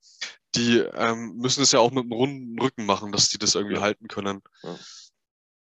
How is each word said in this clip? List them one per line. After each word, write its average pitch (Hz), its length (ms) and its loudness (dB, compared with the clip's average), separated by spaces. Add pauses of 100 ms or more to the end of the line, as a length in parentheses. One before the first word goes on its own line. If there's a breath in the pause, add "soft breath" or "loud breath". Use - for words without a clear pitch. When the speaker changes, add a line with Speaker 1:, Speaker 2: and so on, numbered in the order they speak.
(560 loud breath)
Speaker 1:
die, 117 220 4
ähm, 110 600 0
müssen 131 260 0
es 127 80 4
ja 135 80 6
auch 120 120 6
mit 131 120 0
einem 120 80 -6
runden 123 480 -2
Rücken 120 260 -2
machen, 101 260 0
dass 98 180 2
die - 80 -4
das 104 180 0
irgendwie 101 200 -2
Speaker 2:
Ja. 98 60 -2
Speaker 1:
halten 104 260 -2
können. 98 340 -6 (200 loud breath)
Speaker 2:
Ja. 85 160 -12 (920 loud breath)